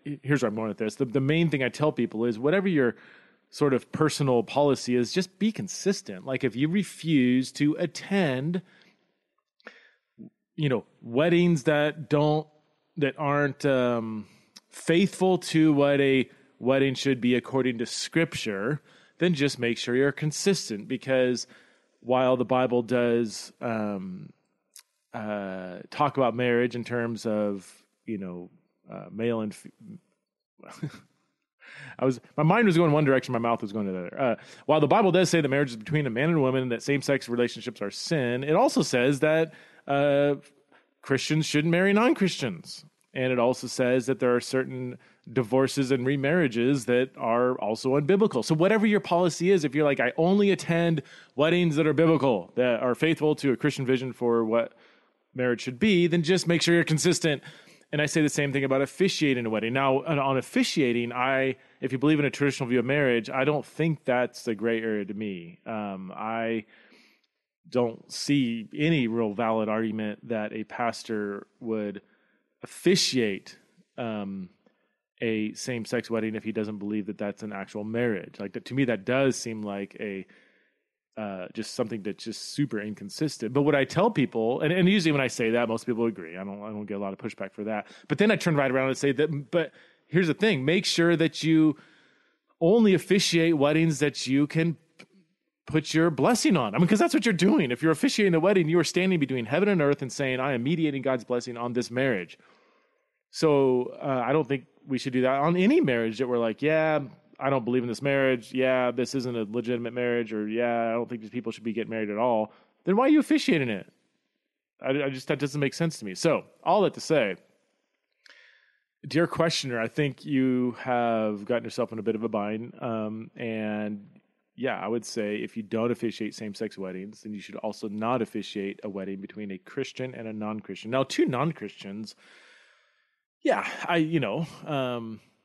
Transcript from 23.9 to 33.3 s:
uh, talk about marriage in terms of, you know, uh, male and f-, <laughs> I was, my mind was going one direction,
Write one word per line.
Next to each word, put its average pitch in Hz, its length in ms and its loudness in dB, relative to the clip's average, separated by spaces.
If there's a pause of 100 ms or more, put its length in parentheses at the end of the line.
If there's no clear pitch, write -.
uh, 98 640 -8 (140)
talk 143 260 0
about 120 180 2
marriage 120 400 2
in 117 80 -6
terms 117 440 -4
of, 104 440 -2 (360)
you 110 100 -6
know, 87 320 -10 (420)
uh, 98 200 -14
male 113 300 -2
and 107 120 -6
f-, - 1400 -18
<laughs> - 0 - (1080)
I 123 60 0
was, 127 140 0 (160)
my 151 80 0
mind 208 220 4
was 180 100 4
going 165 160 4
one 151 140 4
direction, 131 260 2